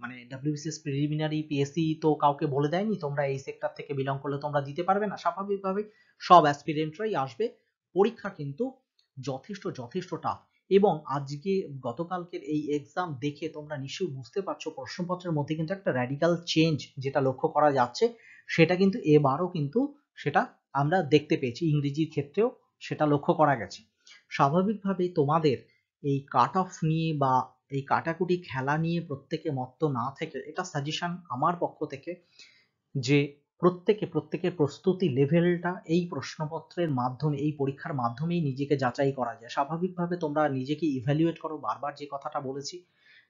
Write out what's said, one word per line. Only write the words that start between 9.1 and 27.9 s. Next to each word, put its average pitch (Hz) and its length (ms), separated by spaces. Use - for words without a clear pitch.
যথেষ্ট, 135 480
যথেষ্ট 139 460
টাফ, 131 240
এবং 190 380
আজকে 147 640
গতকালকের 170 640
এই 151 320
এক্সাম 147 460
দেখে 143 280
তোমরা 151 280
নিশ্চয়ই 139 340
বুঝতে 135 300
পারছো 160 300
প্রশ্নপত্রের 175 600
মধ্যে 147 220
কিন্তু 160 180
একটা 190 200
র্যাডিক্যাল 143 540
চেঞ্জ 160 400
যেটা 135 220
লক্ষ্য 131 280
করা 147 240
যাচ্ছে, 135 420
সেটা 170 300
কিন্তু 196 220
এবারও 147 500
কিন্তু 180 460
সেটা 196 300
আমরা 151 300
দেখতে 151 340
পেয়েছি, 135 340
ইংরেজির 147 380
ক্ষেত্রেও 196 420
সেটা - 260
লক্ষ্য 147 280
করা 143 220
গেছে। 101 260
স্বাভাবিকভাবেই 180 800
তোমাদের 156 500
এই 139 280
কাট 135 260
অফ 185 140
নিয়ে 160 320
বা 131 400
এই 139 120
কাটাকুটি 165 540